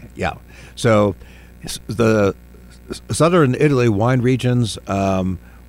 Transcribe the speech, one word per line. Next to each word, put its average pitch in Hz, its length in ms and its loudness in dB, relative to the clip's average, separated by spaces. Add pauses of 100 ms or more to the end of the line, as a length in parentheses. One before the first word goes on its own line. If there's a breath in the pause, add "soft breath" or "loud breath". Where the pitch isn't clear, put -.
(160)
Yeah. - 180 -6 (420 loud breath)
So 104 400 2 (480 loud breath)
S-, - 240 -12
the 107 480 0 (540)
s-, - 200 -12
southern 151 460 2
Italy 131 340 2
wine 117 320 0
regions, 123 560 -2 (100)
um, 95 520 -2 (300 loud breath)